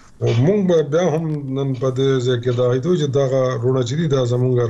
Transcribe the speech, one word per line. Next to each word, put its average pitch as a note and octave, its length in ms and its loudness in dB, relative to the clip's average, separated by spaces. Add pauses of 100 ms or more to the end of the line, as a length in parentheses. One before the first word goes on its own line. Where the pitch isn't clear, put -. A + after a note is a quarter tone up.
(220)
او A#2 60 0 (180)
موږ G#3 140 2 (100)
به E3+ 80 4 (180)
بیا F3+ 180 2
هم E3 120 -2 (340)
نن C#3 100 -2 (140)
په C3 140 0
دې C3+ 120 2 (160)
ځای B2+ 180 0
کې B2+ 140 0
دا B2 100 2
وایو D3 340 0
چې C#3+ 60 0 (120)
دغه C3 220 0 (200)
وروڼه C3 260 0
چې C3 120 -4
دي، E3+ 160 -2
دا C3 60 2 (120)
زموږ B2 200 0 (160)